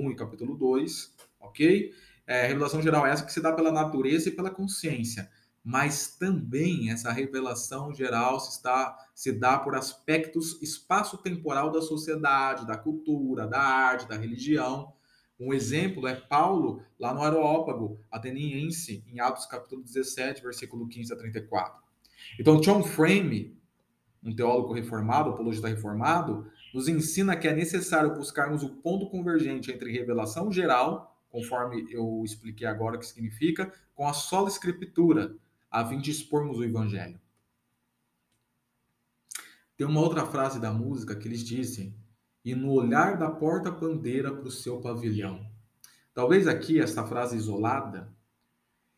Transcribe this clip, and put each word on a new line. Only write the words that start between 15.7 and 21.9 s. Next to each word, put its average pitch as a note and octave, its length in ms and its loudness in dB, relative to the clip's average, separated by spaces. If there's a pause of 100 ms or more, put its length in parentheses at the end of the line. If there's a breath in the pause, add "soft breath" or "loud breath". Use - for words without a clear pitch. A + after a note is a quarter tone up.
é B2+ 80 -4
Paulo, D3+ 640 2 (160 loud breath)
lá B2 160 -2
no C#3+ 80 -4
Areópago D3+ 800 2 (100)
ateniense, C3+ 1000 -6
em A#2+ 120 -12
Atos - 260 -2
capítulo B2+ 380 -12
dezessete, C3 580 -4
versículo A#2 460 -10
quinze A#2 240 -10
a A#2 60 -8
trinta A2 220 -8
e A2 60 -8
quatro. F#2+ 380 -6 (560 loud breath)